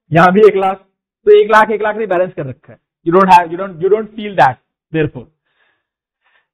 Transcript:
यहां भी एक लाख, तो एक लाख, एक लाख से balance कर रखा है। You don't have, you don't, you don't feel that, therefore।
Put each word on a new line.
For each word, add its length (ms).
यहां 200
भी 80
एक 160
लाख, 200
तो 180
एक 60
लाख, 200
एक 120
लाख 140
से 100
balance 260
कर 140
रखा 260
है। 60
You 80
don't 180
have, 180
you 100
don't, 160
you 140
don't 220
feel 200
that, 200
therefore। 320